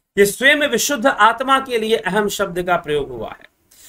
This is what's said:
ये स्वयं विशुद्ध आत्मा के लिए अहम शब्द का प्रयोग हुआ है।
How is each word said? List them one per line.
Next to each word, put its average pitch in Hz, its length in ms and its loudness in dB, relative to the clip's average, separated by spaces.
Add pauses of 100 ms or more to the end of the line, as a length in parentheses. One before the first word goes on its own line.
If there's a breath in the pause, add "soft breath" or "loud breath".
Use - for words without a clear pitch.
(180)
ये 202 80 6
स्वयं 262 300 2
विशुद्ध 269 500 -2
आत्मा 262 540 2
के 254 180 -4
लिए 220 180 0
अहम 208 320 0
शब्द 185 340 -4
का 180 140 0
प्रयोग 147 320 -4
हुआ 113 220 -10
है। - 220 -20 (360 loud breath)